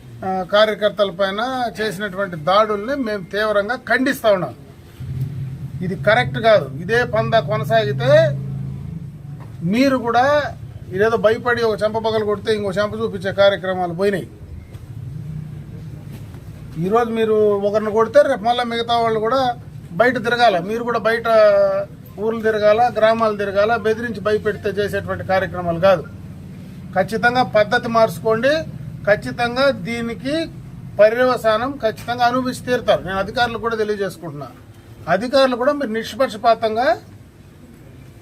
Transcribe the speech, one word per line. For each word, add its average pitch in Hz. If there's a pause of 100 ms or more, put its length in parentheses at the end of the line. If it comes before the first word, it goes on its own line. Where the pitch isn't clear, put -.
(240)
ఆ, 185
కార్యకర్తల 208
పైన 196 (400)
చేసినటువంటి 196
దాడుల్ని 208
మేము 214
తీవ్రంగా 208 (120)
ఖండిస్తా 254
ఉన్నాం. 165 (1300)
ఇది 185
కరెక్ట్ 240
కాదు. 214 (160)
ఇదే 233
పందా 226
కొనసాగితే 214 (1500)
మీరు 254
కూడా 233 (680)
ఇదేదో 220
భయపడి 233
ఒక 214
చెంప 214
పగలు 220
కొడితే 208
ఇంకో 202
చెంప 202
చూపించే 196
కార్యక్రమాలు 185
పోయినాయి. 196 (2500)
ఈరోజు 220
మీరు 220 (340)
ఒకరిని 214
కొడితే 226
రేపు 247
మళ్ళీ 247
మిగతా 233
వాళ్ళు 226
కూడా 240 (520)
బయట 240
తిరగాల, 233
మీరు 214
కూడా 233
బయట 226 (920)
ఊర్లు 226
తిరగాల, 214
గ్రామాలు 220
తిరగాల, 202
బెదిరించి 220
భయపెడితే 214
చేసేటువంటి 185
కార్యక్రమాలు 175
కాదు. 180 (920)
ఖచ్చితంగా 226
పద్ధతి 233
మార్చుకోండి. 226 (560)
ఖచ్చితంగా 240
దీనికి 233 (640)
పర్యవసానం 233 (120)
ఖచ్చితంగా 240
అనుభవించి 254
తీరుతారు. 240
నేను 190
అధికారులకు 226
కూడా 226
తెలియజేసుకుంటున్నా, 190 (600)
అధికారులు 254
కూడా 262
మీరు 277
నిష్పక్షపాతంగా 226 (1300)